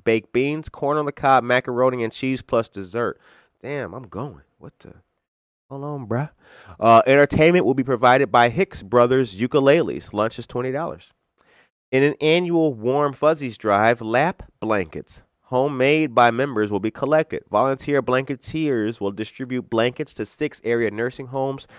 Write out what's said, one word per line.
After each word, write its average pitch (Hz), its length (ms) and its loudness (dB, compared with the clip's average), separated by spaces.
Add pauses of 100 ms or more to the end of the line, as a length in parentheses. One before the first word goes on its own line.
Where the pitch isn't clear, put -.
baked 113 300 0
beans, 147 360 -4
corn 147 280 -6
on 151 100 -4
the 143 60 -6
cob, 135 320 2
macaroni 123 580 0
and 110 100 -4
cheese, 131 300 -6
plus 117 260 -2
dessert. 98 520 -8 (420)
Damn, 123 320 -10
I'm 107 120 -18
going. 90 360 -14 (160)
What 80 220 -20
the? - 140 -20 (760)
Hold 139 120 -14
on, 143 240 -10
bruh. 120 240 -6 (480)
Uh, 113 280 8
entertainment 156 580 4
will 123 100 0
be 135 80 -2
provided 123 480 2
by 120 200 6
Hicks 175 320 -4
Brothers 120 540 2
Ukuleles. 131 760 0
Lunch 104 260 -2
is 117 80 -14
twenty 123 240 -8
dollars. 143 420 -10 (800)
In 131 120 2
an 143 180 2
annual 165 540 2
Warm 131 380 -2
Fuzzies 147 440 -2
drive, 110 440 2
lap 123 420 -2 (180)
blankets, 101 640 -6 (220)
homemade 135 720 0
by 120 160 6
members, 117 400 -2
will 101 100 -2
be 110 100 -2
collected. 147 600 -2
Volunteer 135 520 0
blanketeers 131 1000 -4
will 101 100 -4
distribute 120 600 -8
blankets 123 440 -2
to 107 120 -8
six - 360 -8
area 117 280 -2
nursing 120 380 -8
homes 135 380 -8 (120)